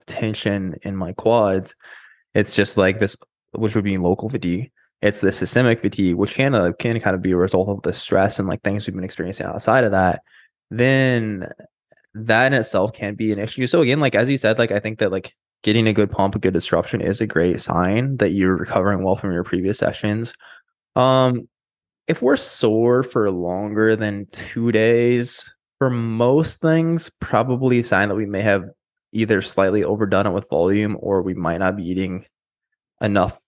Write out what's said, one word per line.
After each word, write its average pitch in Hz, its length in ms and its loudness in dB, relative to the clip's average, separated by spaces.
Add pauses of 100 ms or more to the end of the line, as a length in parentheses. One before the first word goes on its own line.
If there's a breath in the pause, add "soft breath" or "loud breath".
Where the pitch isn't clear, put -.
tension 101 760 -4
in 98 120 -8
my 90 160 -6
quads, 101 640 0 (580 loud breath)
it's 104 220 0
just, - 220 2
like, 95 220 2
this, 101 180 -2 (340)
which 107 240 -4
would 104 80 0
be 98 140 -2
local 92 320 0
fatigue. 90 420 -4 (300)
It's 104 180 0
the 95 140 2
systemic 117 480 0
fatigue, 95 340 0
which 98 200 -2
can, 135 200 0
uh, 90 240 2
can 117 220 -2
kind 98 140 0
of 90 60 -6
be 92 100 0
a 90 60 2
result 92 300 2
of 101 140 -6
the - 100 -2
stress - 480 0
and, 95 80 -2
like, - 140 -6
things 104 260 -4
we've 98 80 -8
been 92 80 -6
experiencing 92 440 -8
outside 123 360 2
of 107 80 2
that. 92 300 2 (480 soft breath)
Then 120 800 0 (640)
that 113 340 2
in 139 60 2
itself 107 400 0
can 104 220 -8
be 107 180 -2
an 101 60 -4
issue. 120 280 -4
So 170 140 2
again, 139 180 2
like, 139 160 2
as 120 140 4
you 139 80 2
said, 110 200 2
like, 117 140 0
I 101 80 0
think 110 200 -6
that, 101 120 2
like, 95 240 -6 (280)
getting 110 220 4
a 110 80 4
good 101 160 2
pump, 98 260 0
a 107 40 -2
good 95 140 0
disruption 87 480 -2
is 98 200 -2
a 110 60 -2
great 87 340 0
sign 113 560 0
that 98 140 2
you're 95 240 2
recovering 95 480 0
well 92 120 2
from 101 160 -6
your 87 120 -2
previous 92 340 -4
sessions. 107 560 -4 (600 loud breath)
Um, 127 520 2 (600)
if 170 140 -2
we're 262 160 2
sore 120 640 2
for 110 260 0
longer 104 640 0
than 104 360 -6
two - 400 -4
days, 120 800 2 (240)
for 135 120 0
most 120 720 0
things, 165 480 0 (100)
probably 123 600 2
a 120 40 -2
sign 101 260 2
that 95 60 -2
we 107 100 -2
may 98 160 -4
have 98 240 2 (480)
either 107 280 2
slightly 98 420 2
overdone 101 440 0
it 95 40 0
with 98 180 -4
volume 98 500 0
or 95 220 0
we 92 120 -4
might 82 260 -2
not 95 180 0
be 87 120 -8
eating 92 360 -4 (760)
enough 101 460 0